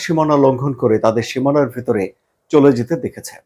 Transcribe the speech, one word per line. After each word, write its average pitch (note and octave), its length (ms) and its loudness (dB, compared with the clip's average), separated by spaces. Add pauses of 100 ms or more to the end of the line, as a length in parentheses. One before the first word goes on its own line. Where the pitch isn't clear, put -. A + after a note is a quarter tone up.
সীমানা D#3 400 0
লঙ্ঘন C3+ 380 0
করে A2 140 2 (100)
তাদের A2+ 240 0
সীমানার C#3 460 0
ভিতরে A#2 280 -4 (480)
চলে C#3+ 260 6
যেতে A#2+ 260 -4
দেখেছে। - 320 -12 (100)